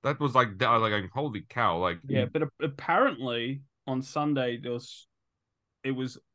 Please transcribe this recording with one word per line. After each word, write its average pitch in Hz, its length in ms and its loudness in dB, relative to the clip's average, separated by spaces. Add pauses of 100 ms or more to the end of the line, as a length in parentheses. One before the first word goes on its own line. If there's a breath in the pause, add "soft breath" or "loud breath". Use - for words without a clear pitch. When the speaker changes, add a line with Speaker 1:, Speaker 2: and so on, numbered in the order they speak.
Speaker 1:
that 139 160 0
was, 139 140 0
like, 120 240 4
that, 123 100 4
I 117 80 6
was, 113 60 4
like, 110 100 2
going, 98 200 -2
"Holy 127 360 -4
cow," 101 300 0
like 90 280 0
Speaker 2:
Yeah, 127 200 2
Speaker 3:
Mm. - 60 -10
Speaker 2:
but 156 120 0
a-, 147 60 -4 (120)
apparently 139 1000 0 (240)
on 131 160 -2
Sunday 135 560 0
there 123 140 -6
was, - 340 -10 (760)
it 135 100 -2
was 127 260 -4 (160)